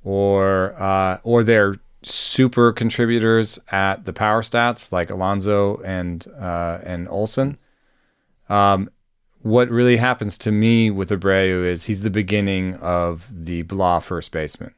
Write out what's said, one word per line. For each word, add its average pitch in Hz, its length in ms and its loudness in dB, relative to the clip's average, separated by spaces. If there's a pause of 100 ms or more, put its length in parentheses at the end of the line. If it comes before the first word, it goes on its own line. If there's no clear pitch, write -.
or, 98 760 2
uh, 95 420 0
or 117 200 2
they're 107 320 4 (280)
super 120 680 2
contributors 113 880 0 (100)
at 98 360 0
the 90 80 -8
power 107 280 0
stats, 120 520 -2
like 87 160 -2
Alonso 101 760 0
and, 90 420 -6 (140)
uh, 87 440 -6
and 87 260 -10
Olsen. 135 480 -4 (880)
Um, 101 420 2 (520)
what 120 280 2
really 120 280 4
happens 117 400 -2
to 107 160 -2
me 113 360 4
with 98 200 -4
Abreu 95 560 0
is 90 180 -2
he's 101 180 -4
the 107 80 -2
beginning 98 680 -2
of 87 540 -4
the 85 340 -8
blah 90 360 0
first 82 320 -8
baseman. - 460 -8